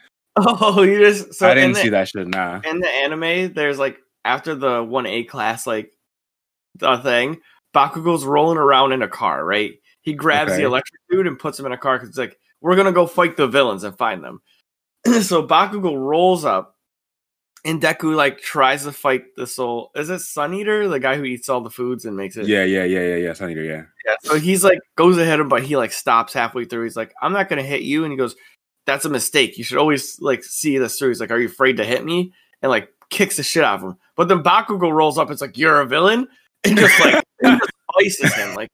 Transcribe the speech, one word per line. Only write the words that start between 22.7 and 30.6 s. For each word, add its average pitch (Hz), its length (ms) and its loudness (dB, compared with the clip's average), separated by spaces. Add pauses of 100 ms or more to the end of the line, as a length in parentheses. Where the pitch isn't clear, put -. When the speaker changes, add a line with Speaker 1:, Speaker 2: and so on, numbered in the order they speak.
Speaker 2:
yeah, 92 180 0
yeah, 87 140 -2
yeah. 85 180 -4
Sun 87 180 -10
Eater, 80 120 -8
yeah. 80 200 -10 (220)
Speaker 1:
Yeah, 110 180 2
so 151 140 0
he's, 180 260 2
like, 185 160 4 (180)
goes 175 200 6
ahead 165 220 2
of 151 60 0
him, 135 40 -4
but 139 140 2
he, 139 140 -2
like, 113 160 0
stops 117 400 0
halfway 120 320 -4
through. 117 180 -6
He's 113 140 -8
like, 110 240 -8
"I'm 151 120 -2
not 196 160 0
gonna 143 140 -4
hit 139 200 -4
you." 147 200 -2
And 151 80 -6
he 135 60 -8
goes, 123 180 -4 (500)
"That's 139 200 -2
a 208 40 -4
mistake. 143 480 -2
You 113 60 -10
should 131 140 -6
always, 147 420 0
like, 135 240 -2
see 143 340 -4